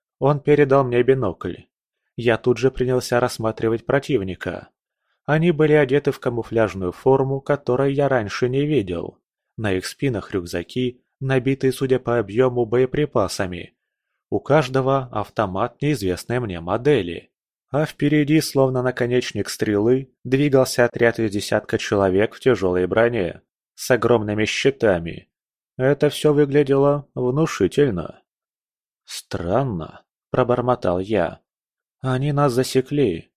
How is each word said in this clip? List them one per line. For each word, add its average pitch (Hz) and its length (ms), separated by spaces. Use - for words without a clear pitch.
Он 139 220
передал 139 440
мне 123 180
бинокль. 117 540
Я 117 220
тут 120 200
же 127 120
принялся 123 500
рассматривать 113 640
противника. 98 880
Они 156 260
были 151 240
одеты 143 380
в - 80
камуфляжную 110 720
форму, 135 480
которой 139 520
я 139 160
раньше 123 400
не 135 160
видел. 98 540
На 107 160
их 92 140
спинах 120 460
рюкзаки, 92 720
набитые, 135 520
судя 131 260
по 120 200
объему, 120 460
боеприпасами. 110 1120
У 104 100
каждого 135 720
автомат 104 680
неизвестной 117 580
мне 95 200
модели. 101 720
А 147 140
впереди, 147 560
словно 131 420
наконечник 123 640
стрелы, 113 640
двигался 131 600
отряд 117 340
из 110 140
десятка 104 460
человек 98 560
в - 60
тяжелой 92 460
броне, 107 560
с - 160
огромными 110 540
щитами. 92 840
Это 139 320
все 151 240
выглядело 139 840
внушительно. 127 1080
"Странно", 92 1040
пробормотал 120 600
я. 95 420
"Они 131 300
нас 143 220
засекли. 127 840